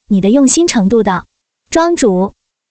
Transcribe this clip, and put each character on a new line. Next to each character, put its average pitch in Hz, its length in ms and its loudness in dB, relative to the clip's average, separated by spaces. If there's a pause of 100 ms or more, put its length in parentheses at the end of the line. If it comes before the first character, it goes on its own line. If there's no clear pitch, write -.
你 196 140 0
的 190 100 0
用 269 160 4
心 339 200 0
程 202 220 -2
度 226 140 2
的。 185 220 -4 (440)
庄 339 260 0
主， 196 380 -2 (380)